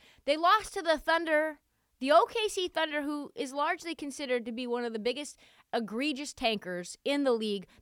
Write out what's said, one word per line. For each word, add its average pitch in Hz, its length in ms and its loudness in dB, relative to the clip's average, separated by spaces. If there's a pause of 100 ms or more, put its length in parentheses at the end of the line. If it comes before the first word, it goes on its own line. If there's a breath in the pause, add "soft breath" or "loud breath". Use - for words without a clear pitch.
(240 soft breath)
They 294 140 2
lost 381 380 4
to 392 60 -4
the 311 160 2
Thunder, 311 640 2 (400)
the 269 140 4
O 392 120 10
K 427 220 0
C 359 220 -4
Thunder, 311 320 -2
who 294 340 -6
is 262 160 -6
largely 311 440 -2
considered 254 500 -4
to 240 80 -6
be 247 120 -6
one 240 200 -2
of 226 80 -4
the 220 60 -6
biggest 240 380 -4 (360 soft breath)
egregious 247 580 -2
tankers 185 720 -4
in 285 220 0
the 247 80 4
league. 208 320 -2 (160 soft breath)